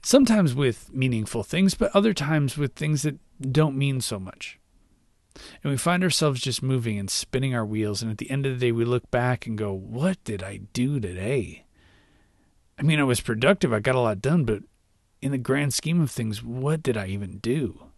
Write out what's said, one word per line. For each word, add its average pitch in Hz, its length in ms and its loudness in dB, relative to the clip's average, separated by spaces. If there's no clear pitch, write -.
Sometimes 214 520 6
with 127 360 -2
meaningful 120 520 0
things, 185 320 2
but 208 200 0
other 202 200 4
times 147 420 0
with 143 180 -2
things 151 280 -2
that 151 160 -2
don't 139 380 2
mean 135 240 -2
so 110 180 -6
much. - 400 -14
And 147 80 -2
we 139 60 0
find 175 260 0
ourselves 151 380 2
just - 220 -4
moving 120 360 0
and 98 120 -6
spinning 131 440 -2
our 113 120 -2
wheels. 104 340 -2
And 113 100 -4
at 107 60 -4
the - 140 -10
end 135 160 -2
of 135 80 -2
the 123 120 0
day, 120 60 2
we 117 140 2
look 120 240 -2
back 123 360 0
and 113 120 -6
go, 101 160 -2
"What 117 500 -2
did 101 180 -6
I 101 180 -12
do 135 260 0
today?" 95 680 -4
I - 40 -4
mean, 151 160 4
I 143 60 4
was 127 160 2
productive. 135 500 2
I 113 100 2
got 127 160 2
a 127 40 2
lot 107 220 0
done, 147 240 2
but 107 160 -2
in 135 100 -2
the 139 60 -2
grand 131 380 0
scheme 170 260 0
of 147 100 2
things, 110 320 -6
what 131 400 -4
did 123 140 0
I 98 120 -4
even 98 280 -6
do? 117 600 -4